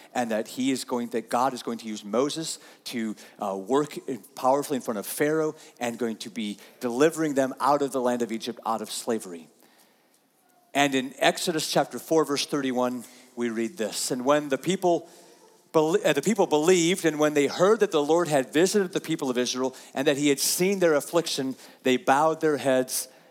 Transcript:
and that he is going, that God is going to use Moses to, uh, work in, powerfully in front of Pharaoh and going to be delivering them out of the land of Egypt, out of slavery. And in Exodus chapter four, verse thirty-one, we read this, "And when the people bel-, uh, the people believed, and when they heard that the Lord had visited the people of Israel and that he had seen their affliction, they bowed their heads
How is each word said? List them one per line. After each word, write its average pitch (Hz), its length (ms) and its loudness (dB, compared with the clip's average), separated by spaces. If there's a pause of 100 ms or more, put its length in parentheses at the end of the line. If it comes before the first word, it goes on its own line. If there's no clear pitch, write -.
(140)
and 120 160 -2
that 110 200 -4
he 131 220 -2
is 127 120 -2
going, 120 280 -4
that 110 180 -4
God 127 240 2
is 120 100 -10
going 117 140 -6
to 113 100 -14
use 107 160 -8
Moses 143 560 -2 (240)
to, 113 320 -6 (260)
uh, 101 140 -2
work 131 420 -2 (120)
in, 131 80 -8 (180)
powerfully 135 400 0
in 123 60 -4
front 117 160 -6
of 98 100 -6
Pharaoh 156 480 -2 (240)
and 120 180 -4
going 113 200 -4
to - 120 -12
be 104 280 -6 (240)
delivering 147 540 2
them 135 260 0
out 139 200 4
of 135 120 -2
the 131 80 -2
land 123 200 0
of 113 120 -4
Egypt, 113 320 -8
out 110 160 -2
of 107 100 -10
slavery. 87 560 -6 (1300)
And 143 220 2
in 131 220 -2
Exodus 165 540 0
chapter 139 260 0
four, 156 280 0
verse 139 200 -2
thirty-one, 123 580 -2 (320)
we 120 140 -2
read 113 280 -4
this, 104 340 -4
"And 127 120 -4
when 147 260 2
the 131 80 0
people 175 520 0 (640)
bel-, 160 320 4
uh, 196 80 4
the 143 80 -2
people 202 260 2
believed, 165 560 4
and 151 160 0
when 151 140 4
they 143 140 4
heard 175 340 4
that 196 100 2
the 147 120 2
Lord 160 260 2
had 135 240 2
visited 185 400 2
the 156 80 -4
people 160 280 -4
of 120 80 -2
Israel 127 380 -2 (180)
and 139 140 -2
that 143 100 4
he 147 120 2
had 139 100 2
seen 190 400 0
their 170 140 4
affliction, 143 640 -2 (260)
they 127 140 4
bowed 151 420 2
their 156 160 2
heads 131 540 0 (220)